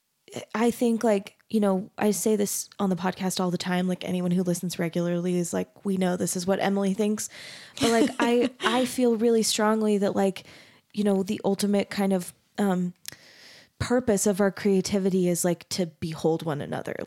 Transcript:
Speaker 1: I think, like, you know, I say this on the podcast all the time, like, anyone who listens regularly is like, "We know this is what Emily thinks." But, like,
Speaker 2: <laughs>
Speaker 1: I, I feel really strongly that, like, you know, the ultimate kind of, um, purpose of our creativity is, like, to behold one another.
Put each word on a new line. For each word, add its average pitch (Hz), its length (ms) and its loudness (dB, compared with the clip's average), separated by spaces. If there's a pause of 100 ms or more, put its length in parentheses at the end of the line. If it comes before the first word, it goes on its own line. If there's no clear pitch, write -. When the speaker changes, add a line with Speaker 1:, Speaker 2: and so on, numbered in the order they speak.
(540)
Speaker 1:
I 226 160 2
think, 226 340 0
like, 202 300 0 (160)
you 220 100 2
know, 196 380 0
I 208 140 2
say 214 240 2
this - 420 -2
on 202 100 2
the 185 80 2
podcast 185 440 -2
all 180 100 0
the 175 80 0
time, 180 300 -2
like, 180 160 -4
anyone 180 260 -2
who 180 120 2
listens 175 360 -2
regularly 175 580 0
is 175 160 -2
like, - 320 -6
"We 196 120 -2
know 185 200 0
this 185 200 -2
is 180 100 -6
what 196 140 2
Emily 196 340 0
thinks." 214 340 -2 (520)
But, 233 100 4
like, 233 200 4
Speaker 2:
<laughs> - 100 -4
Speaker 1:
I, 240 300 2 (100)
I 247 240 2
feel 240 320 2
really 226 260 4
strongly 214 560 2
that, 196 160 0
like, 196 300 0 (500)
you 208 100 0
know, 196 180 2
the 202 220 -4
ultimate 196 460 0
kind 196 220 0
of, 180 200 -2 (260)
um, 180 340 0 (840)
purpose 240 480 0
of 202 140 2
our 196 100 4
creativity 190 800 2
is, 170 160 0
like, 175 260 -2
to 180 160 -2
behold 160 580 -2
one 147 160 -4
another. - 360 -6 (100)